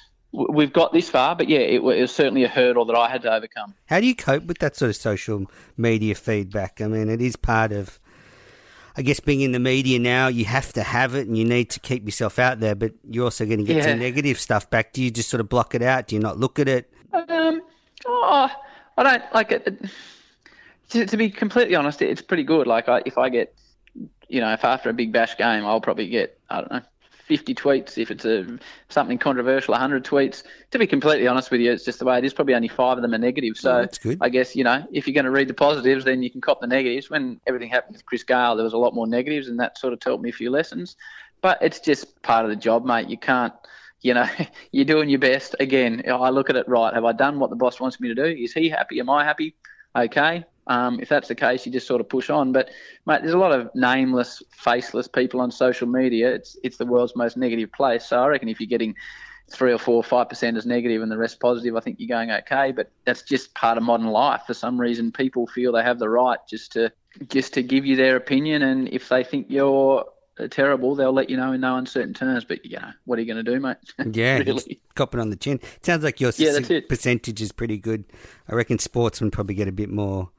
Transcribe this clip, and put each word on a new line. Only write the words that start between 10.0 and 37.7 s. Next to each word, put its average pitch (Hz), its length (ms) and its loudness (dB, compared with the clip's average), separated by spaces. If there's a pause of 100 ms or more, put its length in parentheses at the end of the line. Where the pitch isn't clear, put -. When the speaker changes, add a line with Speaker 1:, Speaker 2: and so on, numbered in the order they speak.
Speaker 2:
you 117 180 0
have 127 280 -2
to 110 100 -2
have 120 320 0
it 135 120 -2
and 113 100 -2
you 113 80 2
need 120 260 2
to - 80 -6
keep 123 260 -4
yourself 104 320 -4
out 127 220 2
there, 107 160 0
but 110 180 -4 (160)
you're 117 160 -2
also 113 200 -2
gonna 107 180 0
get 151 200 2
some 147 100 2
Speaker 1:
Yeah. 123 40 -2 (100)
Speaker 2:
negative 135 320 0
stuff - 300 -2
back. 113 240 0
Do 131 80 -2
you 127 100 0
just 113 180 -4
sort 123 120 -2
of 104 80 -2
block 120 260 0
it 117 60 0
out? 127 260 2
Do 110 80 -4
you 104 60 0
not 104 160 -2
look 127 220 -2
at 139 80 4
it? 131 240 0 (220)
Speaker 1:
Um, 330 480 0 (440)
oh, 294 440 2 (480)
I 247 60 2
don't, 254 200 4 (100)
like, 220 200 2
it, - 140 -2
it, 196 220 -8 (1000)
to, 233 160 0
to 214 120 -2
be 220 120 2
completely 220 460 0
honest, 147 260 0
it's - 200 -2
pretty 170 220 -2
good. 143 240 4
Like, 117 220 2
I, 123 160 4
if - 120 -4
I 131 120 2
get, 120 260 -2 (720)
you 131 140 -2
know, 110 120 0
if 110 120 -2
after 123 240 0
a 113 40 -2
Big 117 200 -2
Bash 113 240 2
game, 110 280 0
I'll 110 160 2
probably 107 280 -4
get, 113 280 -2 (120)
I - 120 -4
don't - 100 -10
know, 123 100 -6 (460)
fifty 147 260 -2
tweets. - 460 0
If 117 100 -4
it's - 160 -10
a, 110 320 -2 (320)
something - 300 0
controversial, 131 560 0
a - 20 0
hundred 131 260 0
tweets. - 400 0 (280)
To 262 80 -2
be 214 80 4
completely 139 400 2
honest 127 240 0
with 120 100 2
you, 120 100 4
it's - 140 -2
just 120 140 -6
the 127 60 -4
way 127 120 4
it 123 80 0
is. 135 80 -2
Probably 135 220 2
only 117 120 0
five 127 300 2
of 123 60 -6
them 117 100 0
are 110 60 -2
negative. 120 380 -2
So 127 200 0
Speaker 2:
Oh, - 40 4
that's - 180 -4
good. 131 220 -4
Speaker 1:
I 123 80 2
guess, 127 260 0
you 135 80 0
know, 123 280 2
if 143 160 -4
you're 135 60 -4
gonna 139 180 2
read 139 160 2
the 123 60 -8
positives, 135 520 4
then 131 180 0
you 120 80 -6
can 127 100 -12
cop - 200 0
the 123 60 -6
negatives. 131 420 0
When 135 380 -4
everything 123 220 -4
happened 120 260 -4